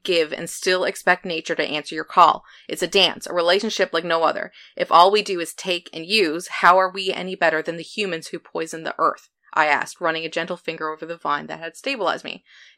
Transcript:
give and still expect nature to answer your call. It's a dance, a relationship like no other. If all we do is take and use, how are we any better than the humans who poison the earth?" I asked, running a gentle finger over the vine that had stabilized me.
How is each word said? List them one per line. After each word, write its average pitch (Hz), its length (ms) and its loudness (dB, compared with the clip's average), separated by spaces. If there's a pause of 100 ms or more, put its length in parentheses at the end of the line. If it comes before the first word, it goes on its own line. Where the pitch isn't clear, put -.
give 165 260 0
and - 180 -8
still 185 360 0
expect - 400 0
nature 165 300 -6
to 156 120 -2
answer 151 260 -8
your 156 120 -6
call. - 380 6 (260)
It's - 120 -8
a 180 60 0
dance, 180 400 2
a 165 60 -10
relationship 185 580 0
like 165 140 -2
no 165 180 0
other. - 300 -2 (240)
If - 160 0
all 175 180 8
we 214 100 2
do 190 200 -6
is 160 120 -8
take 175 380 -6
and 165 140 -10
use, 180 420 0
how 185 320 6
are 185 100 2
we 190 220 -4
any 185 240 -6
better 160 260 2
than 165 140 -6
the 160 80 -10
humans 180 460 -6
who 170 100 -10
poison 165 440 -8
the - 140 -6
earth?" - 320 0 (240)
I 151 140 4
asked, - 340 0
running 160 240 -2
a 160 40 -8
gentle 170 280 -4
finger 156 320 -6
over 156 160 -10
the 165 120 -10
vine 151 300 -4
that 160 120 -10
had 165 180 -12
stabilized 214 480 -4
me. - 180 -12 (340)